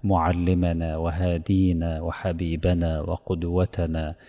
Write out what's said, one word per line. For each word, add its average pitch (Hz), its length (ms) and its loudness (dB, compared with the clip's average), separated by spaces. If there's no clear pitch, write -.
معلمنا 87 960 2
وهادينا 85 1040 0
وحبيبنا 82 1000 0
وقدوتنا 85 1120 -2